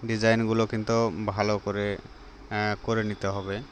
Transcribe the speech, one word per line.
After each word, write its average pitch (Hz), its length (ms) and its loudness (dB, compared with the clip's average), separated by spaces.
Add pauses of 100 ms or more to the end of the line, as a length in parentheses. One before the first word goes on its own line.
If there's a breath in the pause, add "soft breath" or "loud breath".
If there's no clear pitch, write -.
ডিজাইনগুলো 113 600 4
কিন্তু 110 600 0
ভালো 104 320 2
করে, 101 400 -2
আহ, - 840 -6
করে 113 200 0
নিতে 104 240 -4
হবে। 98 340 -4 (100)